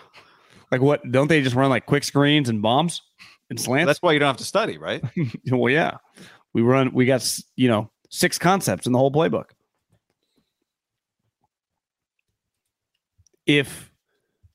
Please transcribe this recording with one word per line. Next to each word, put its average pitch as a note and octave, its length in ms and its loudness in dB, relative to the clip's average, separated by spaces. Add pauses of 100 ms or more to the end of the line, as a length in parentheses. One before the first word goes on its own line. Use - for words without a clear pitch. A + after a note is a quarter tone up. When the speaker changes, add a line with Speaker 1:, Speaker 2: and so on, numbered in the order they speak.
(720)
Speaker 1:
Like, B2+ 120 0
what? C#3+ 280 0
Don't C3+ 180 2
they D#3 120 4
just B2+ 160 -2
run, C3+ 140 2
like, A#2+ 160 -2
quick C#3+ 180 0
screens C#3+ 460 2
and A2 100 -2
bombs B2+ 400 0 (480)
and A2+ 100 -12
slants? C3+ 300 0
Speaker 2:
That's D3 140 0
why F3 100 2
you D3 60 2
don't C#3+ 80 2
have C3 100 0
to - 80 -14
study, F#3 320 -2
right? F#2+ 260 -8 (240)
Speaker 1:
<laughs> - 240 -10
Well, B2 220 2
yeah. - 240 0 (560)
We - 80 -2
run, B2+ 320 2
we B2+ 140 2
got, B2+ 160 0
s-, - 200 -6 (140)
you B2+ 120 2
know, A2 220 0 (200)
six - 280 -4
concepts F3 480 -2
in B2 60 -2
the B2 60 2
whole C#3 120 2
playbook. D3 360 -2 (4000)
If, - 440 0 (640)